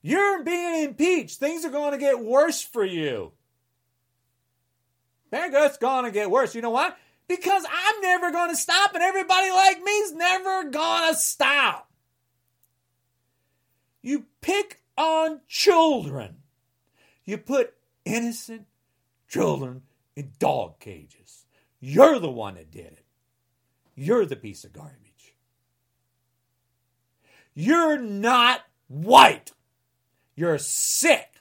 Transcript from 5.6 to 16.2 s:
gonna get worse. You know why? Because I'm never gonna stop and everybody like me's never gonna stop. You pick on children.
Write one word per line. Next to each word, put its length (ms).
gonna 320
get 180
worse. 240
You 80
know 80
why? 220
Because 380
I'm 360
never 300
gonna 240
stop 380
and 80
everybody 480
like 340
me's 300
never 520
gonna 500
stop. 720
You 240
pick 420
on 500
children. 920